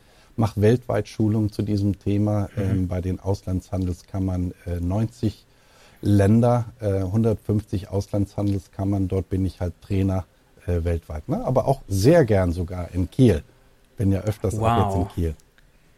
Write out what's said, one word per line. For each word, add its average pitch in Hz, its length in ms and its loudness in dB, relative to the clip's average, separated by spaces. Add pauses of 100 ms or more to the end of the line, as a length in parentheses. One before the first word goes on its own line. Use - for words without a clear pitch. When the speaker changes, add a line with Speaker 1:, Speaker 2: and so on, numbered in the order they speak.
(360)
Speaker 1:
mach 110 200 -2
weltweit 107 540 2
Schulungen 107 420 0
zu - 100 -8
diesem 101 380 -2
Thema, 104 560 0
Speaker 2:
Mhm. 101 60 -4
Speaker 1:
ähm, 92 280 0
bei 90 120 -4
den 92 180 -4
Auslandshandelskammern, 92 1300 -4 (120)
äh, 87 140 -6
neunzig 104 680 -4 (560)
Länder, 117 640 4 (140)
äh, 98 220 -2
hundertfünfzig 104 880 -2
Auslandshandelskammern. 98 1160 -2
Dort 95 220 -2
bin 95 160 0
ich - 160 -6
halt 87 200 -4
Trainer, 95 440 0 (420)
äh, 87 160 0
weltweit. 82 440 -4
Ne? 233 160 -2
Aber 127 240 0
auch 135 200 0
sehr 131 360 4
gern 95 280 2
sogar 90 420 -6
in 90 160 -2
Kiel. 104 320 4 (560)
Bin 98 140 2
ja 95 80 0
öfters 104 400 -4
auch 113 260 2
jetzt 98 100 -2
in 90 60 0
Speaker 2:
Wow. - 140 -6
Speaker 1:
Kiel. 82 200 -2 (640)